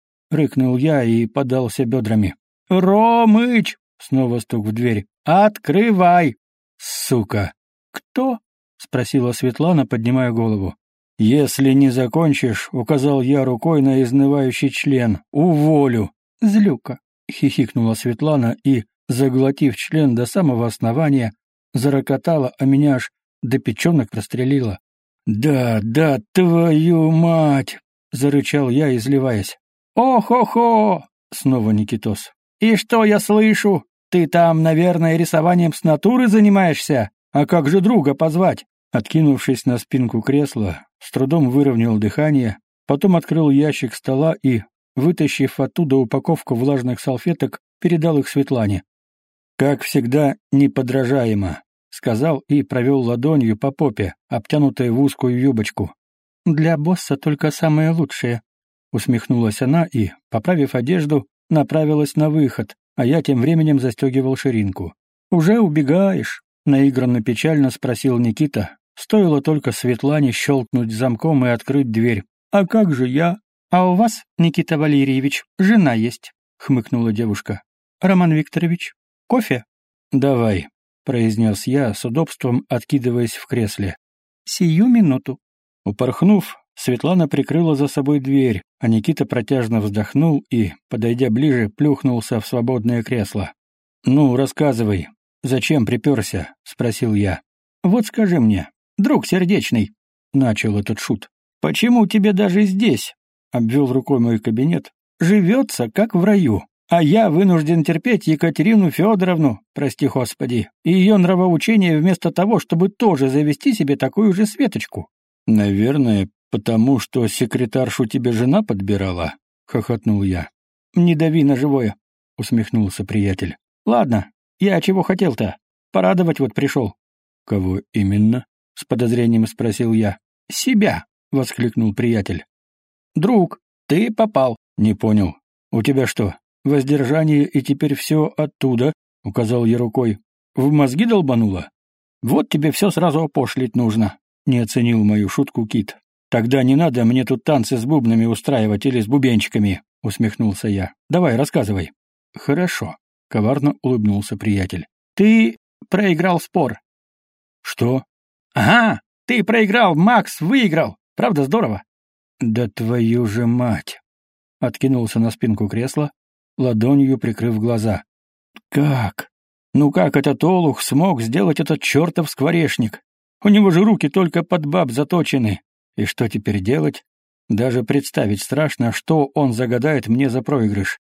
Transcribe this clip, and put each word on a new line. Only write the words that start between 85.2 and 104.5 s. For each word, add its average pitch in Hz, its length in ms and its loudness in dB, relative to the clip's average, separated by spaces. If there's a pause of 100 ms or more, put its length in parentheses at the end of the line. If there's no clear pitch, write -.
Упорхнув, 127 720 0 (200)
Светлана 151 520 0
прикрыла 147 480 0
за 139 140 0
собой 147 320 -2
дверь, 131 400 0 (180)
а 120 80 -4
Никита 113 380 0
протяжно 117 560 -2
вздохнул 117 680 -2
и, 110 220 0 (160)
подойдя 120 420 -2
ближе, 123 380 0
плюхнулся 123 720 -2
в - 80 -8
свободное 120 560 -2
кресло. 104 480 -6 (540)
«Ну, 131 320 4
рассказывай, 117 720 -2 (340)
зачем 127 420 0
приперся?» 117 680 -2 (100)
спросил 113 520 -4
я. 98 260 -2 (420)
«Вот 214 220 2
скажи 180 340 0
мне, 107 300 0 (280)
друг 233 280 0
сердечный», 170 640 0 (420)
начал 113 440 0
этот 107 220 -4
шут, - 280 -6 (320)
«почему 233 480 2
тебе 214 240 2
даже 196 320 2
здесь», 190 500 0 (380)
обвел 123 400 0
рукой 131 280 0
мой 117 200 0
кабинет, 139 520 -2 (280)